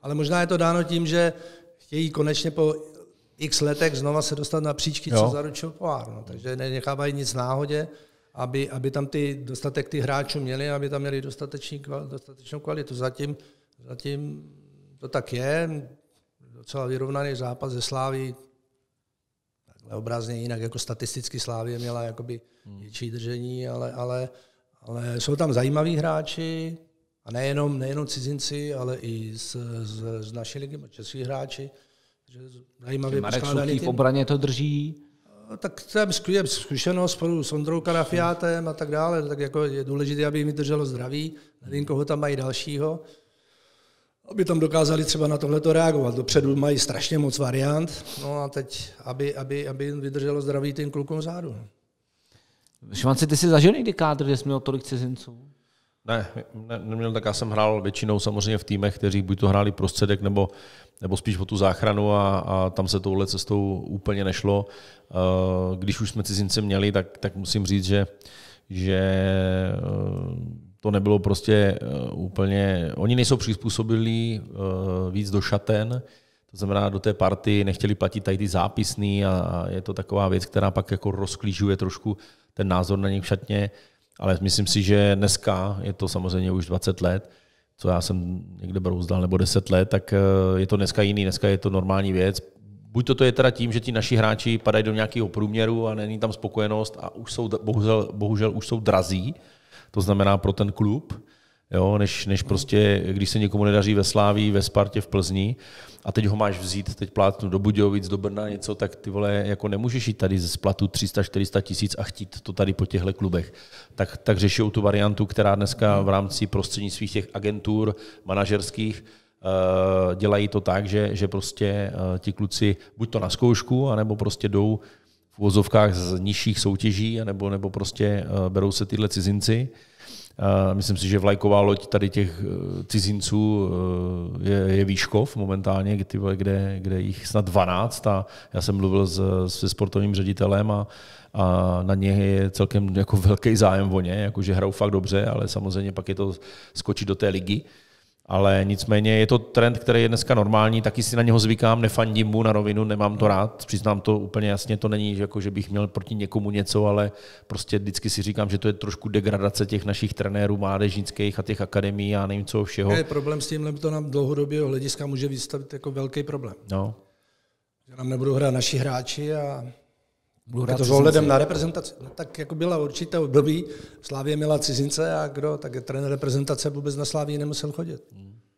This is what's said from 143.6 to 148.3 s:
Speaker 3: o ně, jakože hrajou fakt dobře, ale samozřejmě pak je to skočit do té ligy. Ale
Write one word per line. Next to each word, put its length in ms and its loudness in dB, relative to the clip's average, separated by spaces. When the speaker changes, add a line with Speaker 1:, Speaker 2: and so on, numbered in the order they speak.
Speaker 3:
o 60 4
ně, 140 -2
jakože 400 -2
hrajou 160 2
fakt 200 0
dobře, 360 2
ale 220 -2
samozřejmě 440 -4
pak 160 -6
je 60 -2
to 180 -2
skočit 340 -4
do 60 2
té 140 0
ligy. 340 -2
Ale 380 4